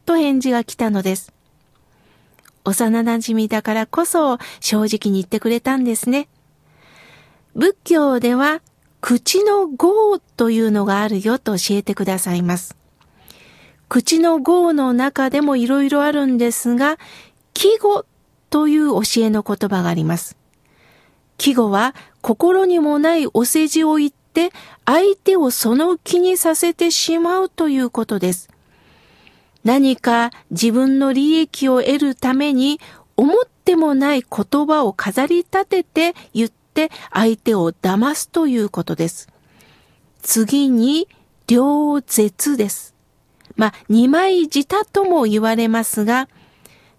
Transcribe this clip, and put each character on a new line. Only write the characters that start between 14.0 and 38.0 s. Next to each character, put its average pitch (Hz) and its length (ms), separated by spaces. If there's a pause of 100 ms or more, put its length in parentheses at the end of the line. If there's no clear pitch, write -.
の 330 180
業 339 320
の 262 220
中 262 360
で 285 120
も 285 160
い 240 100
ろ 277 160
い 277 60
ろ 285 140
あ 294 80
る 285 140
ん 254 120
で 240 140
す 240 220
が、 285 260 (540)
季 427 260
語 403 260 (440)
と 302 200
い 302 80
う 294 160
教 220 300
え 220 60
の 214 120
言 202 260
葉 185 160
が 175 60
あ 170 40
り 165 120
ま 170 100
す。 - 220 (1000)
季 277 160
語 233 160
は 214 260 (260)
心 359 420
に 349 160
も 294 180
な 330 200
い 285 160
お 233 100
世 311 240
辞 320 160
を 311 120
言 294 120
っ 277 40
て - 420 (320)
相 392 300
手 381 200
を 277 160
そ 233 240
の 330 220
気 - 220
に 359 180
さ 320 180
せ 339 180
て 339 160
し 330 300
ま 349 200
う 370 100
と 320 200
い 269 100
う 247 100
こ 226 160
と 208 140
で 180 140
す。 - 160 (1120)
何 262 320
か 233 360 (180)
自 226 220
分 262 260
の 269 160
利 294 220
益 294 340
を 254 120
得 285 180
る 277 160
た 254 180
め 294 180
に 277 280 (360)
思 302 180
っ - 20 (300)
て 359 100
も 311 200
な 285 200
い 254 80
言 277 420
葉 302 200
を 190 80
飾 254 340
り 339 100
立 381 280
て 370 180
て 339 320 (180)
言 226 140
っ - 20
て - 400 (220)
相 226 260
手 226 160
を 170 180
騙 208 440